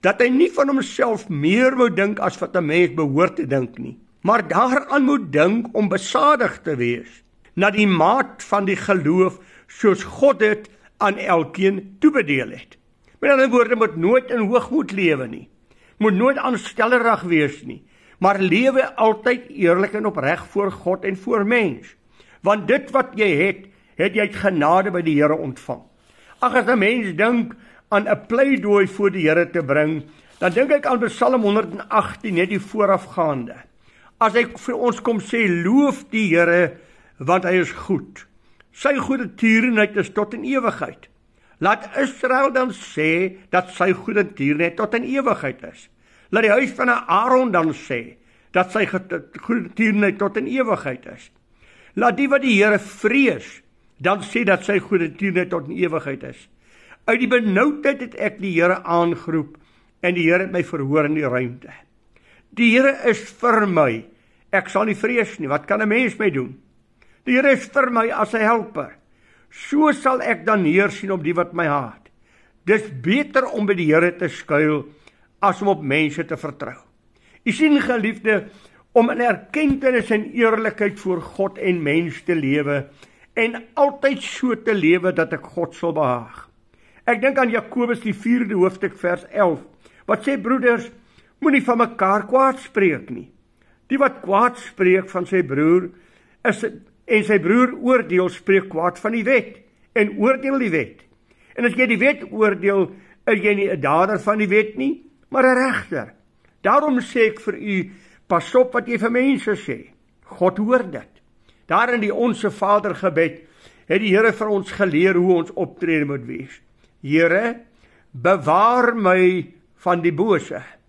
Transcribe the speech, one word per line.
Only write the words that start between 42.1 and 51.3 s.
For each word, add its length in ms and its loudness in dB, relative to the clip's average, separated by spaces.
dan 200 0
sê 680 -2
dat 200 0
sy 240 0
goede 300 -2
tierenheid 420 0
tot 180 -4
in 100 -2
ewigheid 600 -4
is. 260 -20
Laat 160 2
die 80 4
huis 160 0
van 180 -2
Aaron 640 2
dan 220 2
sê 440 -8
dat 200 0
sy 140 0
ge-, 360 -6
goede 300 -4
tierenheid 420 2
tot 200 -2
in 100 -6
ewigheid 580 -4
is. 240 -20